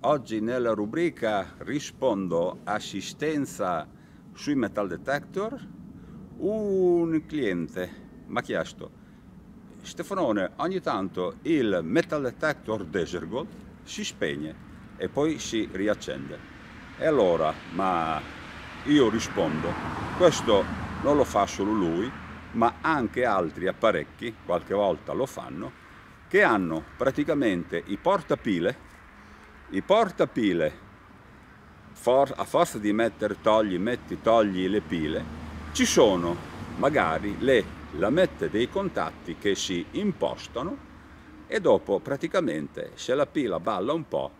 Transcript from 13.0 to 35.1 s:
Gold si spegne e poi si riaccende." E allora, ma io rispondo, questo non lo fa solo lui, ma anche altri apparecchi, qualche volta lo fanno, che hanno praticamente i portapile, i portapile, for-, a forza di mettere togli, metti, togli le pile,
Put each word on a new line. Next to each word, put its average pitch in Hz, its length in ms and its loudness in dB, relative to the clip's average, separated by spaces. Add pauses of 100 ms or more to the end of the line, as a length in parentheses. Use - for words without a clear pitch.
Gold 127 220 -6 (340)
si - 220 -10
spegne 76 500 -6 (420)
e 92 120 -6
poi 147 320 0
si 110 320 -4
riaccende." 76 680 -4 (600)
E - 60 -4
allora, 90 480 4 (200)
ma 85 500 0 (640)
io 135 260 6
rispondo, 85 640 -2 (460)
questo 117 460 6 (380)
non 143 140 4
lo 135 80 6
fa 101 220 2
solo 101 260 -2
lui, 95 360 2 (440)
ma - 280 2
anche 127 440 0
altri 90 420 0
apparecchi, 104 680 0 (100)
qualche 87 260 -2
volta 92 400 0
lo 110 140 0
fanno, 87 540 -12 (520)
che 202 100 8
hanno 92 400 2 (140)
praticamente 131 920 0
i 101 100 -4
portapile, 127 760 0 (1000)
i 95 100 -2
portapile, 131 880 2 (1200)
for-, 135 420 4
a 95 100 -4
forza 151 340 2
di 104 160 0
mettere 107 480 -2
togli, 107 360 4
metti, 117 440 -4
togli 104 440 4
le 101 140 2
pile, 80 420 -2 (500)